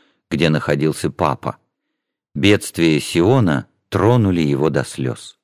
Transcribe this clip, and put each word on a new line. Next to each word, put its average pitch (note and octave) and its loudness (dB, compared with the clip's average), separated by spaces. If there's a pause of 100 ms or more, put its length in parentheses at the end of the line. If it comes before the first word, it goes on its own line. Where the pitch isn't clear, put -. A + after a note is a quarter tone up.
(300)
где D#2+ 0
находился D2+ -2
папа. - -4 (760)
Бедствия E2 2
Сиона F2 0 (240)
тронули G2 2
его D2 0
до C2+ -2
слёз. - -10